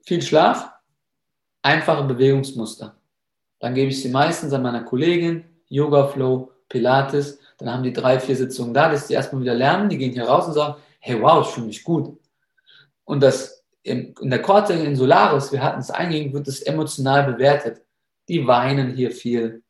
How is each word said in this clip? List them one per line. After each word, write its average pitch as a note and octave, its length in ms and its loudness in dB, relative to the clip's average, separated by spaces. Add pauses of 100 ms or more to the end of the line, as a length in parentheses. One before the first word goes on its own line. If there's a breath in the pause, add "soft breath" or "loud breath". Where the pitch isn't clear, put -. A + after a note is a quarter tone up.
Viel E3+ 180 -2
Schlaf, E3+ 460 2 (920)
einfache D3+ 400 0
Bewegungsmuster. C3 920 -2 (640)
Dann B2 140 -6
gebe C3+ 160 2
ich C3+ 120 -6
sie C3 60 -6
meistens C#3 440 0
an C3 100 -2
meiner A#2+ 200 -4
Kollegin, E3 640 0 (240)
Yoga C#3+ 400 2
Flow, C3 420 -2 (180)
Pilates, C#3 720 0 (200 soft breath)
dann B2 140 -8
haben B2+ 120 -4
die B2 80 -2
drei, B2+ 260 2
vier C3+ 160 -2
Sitzungen B2 400 -4
da, D3 160 4
dass C#3+ 160 -4
die - 80 -2
erstmal C3 280 -4
wieder B2 120 0
lernen, D#3+ 340 2
die E3 100 -2
gehen B2+ 140 -2
hier A#2+ 140 -4
raus D#3 220 2
und D#3 60 -8
sagen, D3 200 -2 (240 loud breath)
"Hey, A#2 240 -4
wow, D3 240 4
ich - 60 -10
fühle A#2 140 -8
mich - 180 -14
gut." - 340 -4 (840 soft breath)
Und C#3+ 180 0
das - 420 2 (200)
im, B2 360 -8
in C#3 100 -6
der B2+ 120 -2
Corte G3+ 300 4
Insularis, D3 800 2
wir C3+ 100 -4
hatten - 180 -2
es - 120 -10
eingehend, D3+ 420 -4
wird C#3+ 140 -6
es C3+ 140 -10
emotional C#3+ 680 0
bewertet. B2+ 500 0 (460)
Die D#3 180 -2
weinen B2+ 480 2
hier B2 180 -2
viel. A2+ 580 -4